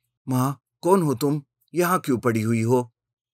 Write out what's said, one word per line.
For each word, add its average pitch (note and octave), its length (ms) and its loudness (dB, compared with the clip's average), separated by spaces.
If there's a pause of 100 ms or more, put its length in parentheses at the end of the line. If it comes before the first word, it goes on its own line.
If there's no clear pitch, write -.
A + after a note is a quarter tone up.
(280)
"माँ, C3 340 -2 (200)
कौन F#3 200 2
हो D3 120 0
तुम? C#3+ 300 -2 (300)
यहाँ F3 260 0
क्यों B2+ 180 -2
पड़ी A2+ 240 0
हुई A2+ 200 0
हो?" B2 320 0 (400)